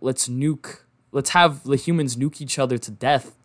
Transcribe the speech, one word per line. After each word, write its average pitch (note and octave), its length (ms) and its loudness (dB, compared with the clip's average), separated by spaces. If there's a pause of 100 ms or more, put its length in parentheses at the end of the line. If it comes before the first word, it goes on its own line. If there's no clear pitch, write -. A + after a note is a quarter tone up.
"let's C3 260 -2
nuke, C3+ 520 -4 (320)
let's C3+ 180 -2
have E3+ 340 4
the C#3 120 2
humans C#3+ 400 0
nuke C#3 260 -2
each C#3+ 180 -6
other B2+ 180 0
to A2+ 140 -10
death, B2+ 540 0